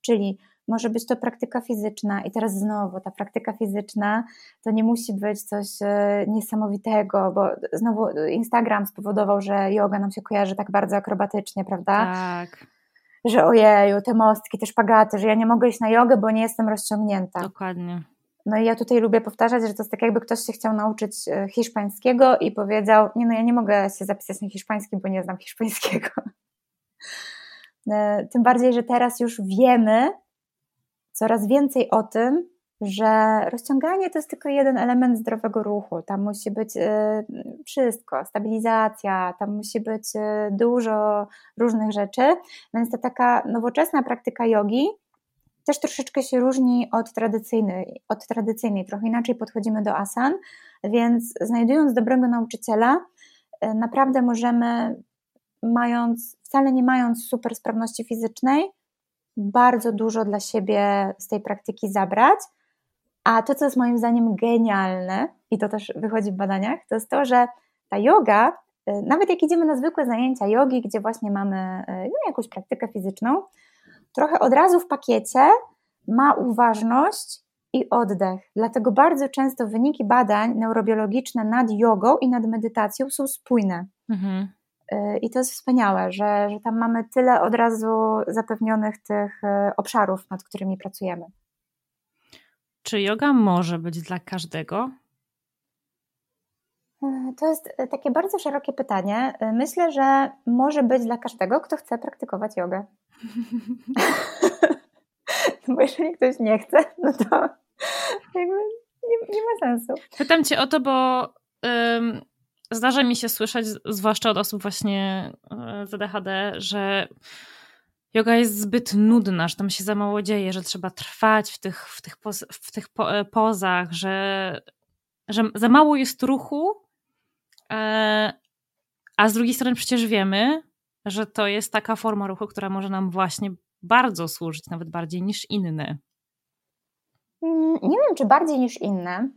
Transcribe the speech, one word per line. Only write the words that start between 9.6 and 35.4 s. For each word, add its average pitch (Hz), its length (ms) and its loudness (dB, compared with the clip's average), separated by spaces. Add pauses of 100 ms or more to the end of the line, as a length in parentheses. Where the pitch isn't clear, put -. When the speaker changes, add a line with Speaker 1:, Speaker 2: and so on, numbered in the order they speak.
Speaker 1:
yoga 202 260 0
nam 196 120 -2
się 196 120 -12
kojarzy 196 340 -2
tak 202 140 -6
bardzo 202 260 0
akrobatycznie, 202 680 -4
prawda? 190 280 -4 (220)
Speaker 2:
Tak. 180 520 -8 (580)
Speaker 1:
Że 226 200 4
ojeju, 202 580 6
te 226 120 -2
mostki, 220 440 2
te 214 80 -4
szpagaty, 220 520 4
że 208 100 0
ja 214 60 4
nie 220 120 2
mogę 233 220 4
iść 233 120 -2
na 220 100 0
jogę, 240 260 6
bo 220 140 2
nie 220 120 2
jestem 226 260 -2
rozciągnięta. 208 720 -4
Speaker 2:
Dokładnie. 175 640 -8 (440)
Speaker 1:
No 214 120 0
i 226 60 4
ja 226 120 2
tutaj 233 240 2
lubię 220 200 4
powtarzać, 226 420 0
że 214 120 -2
to 220 80 -10
jest 214 80 -8
tak, 214 120 -4
jakby 226 180 2
ktoś 233 200 -6
się - 120 -8
chciał 220 200 -4
nauczyć, 214 560 -4
e, 196 200 -2
hiszpańskiego 240 920 2
i - 140 0
powiedział: 214 640 4
"Nie, 233 100 0
no 233 80 2
ja 226 80 0
nie 240 100 2
mogę 208 460 2
się 196 60 -6
zapisać 196 360 -8
na 208 80 -8
hiszpański, 202 480 -8
bo 190 120 -6
nie 190 140 -2
znam 185 160 -8
hiszpańskiego". - 680 -4 (1800)
E, 208 420 0
tym 240 100 2
bardziej, 247 300 6
że 240 100 0
teraz 240 380 0
już 233 200 -4 (180)
wiemy 247 520 6 (1000)
coraz 220 340 0
więcej 269 440 2
o 220 120 2
tym, 254 460 0 (320)
że 220 600 2 (100)
rozciąganie 311 600 -2
to 330 80 -4
jest 302 120 -8
tylko - 180 -8
jeden 269 300 2
element 247 400 2
zdrowego 220 440 -4